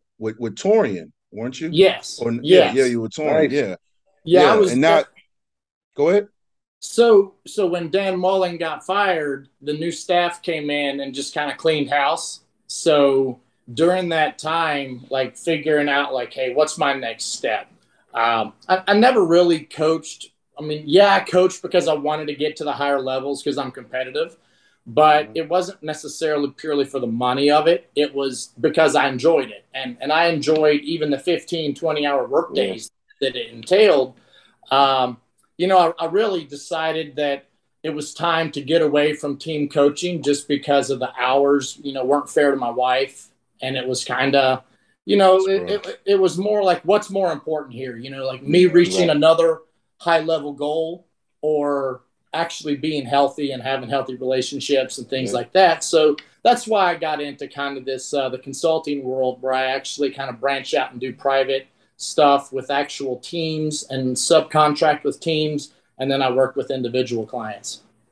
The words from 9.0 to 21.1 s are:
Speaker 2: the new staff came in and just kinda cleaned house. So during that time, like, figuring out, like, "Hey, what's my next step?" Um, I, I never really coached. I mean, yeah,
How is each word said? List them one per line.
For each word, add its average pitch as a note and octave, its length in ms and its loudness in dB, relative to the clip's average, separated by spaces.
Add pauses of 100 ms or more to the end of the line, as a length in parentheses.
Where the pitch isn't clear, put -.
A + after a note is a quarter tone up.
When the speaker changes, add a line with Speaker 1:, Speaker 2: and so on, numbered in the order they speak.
Speaker 2:
the D3 120 -6
new D#3+ 180 -6
staff F3 500 -2
came D3+ 280 -6
in C#3+ 300 -2
and C#3 140 -8
just C#3 200 -10
kinda D3 220 -4
cleaned D3+ 340 0
house. - 520 -2 (260)
So C#3 720 2 (340)
during F3 360 2
that D#3 300 0
time, C#3+ 680 -4
like, C3 260 -2
figuring D3+ 540 0
out, C#3 240 0
like, B2 200 -6
"Hey, C3 200 -4
what's D3+ 240 0
my C#3+ 160 0
next A#2+ 400 -8
step?" A2 360 -6 (440)
Um, A2+ 400 0 (160)
I, F#3 180 2
I G3+ 60 2
never A3 320 4
really E3+ 400 4
coached. D#3+ 640 -4 (280)
I - 40 -16
mean, D3+ 240 -8
yeah, G3 300 6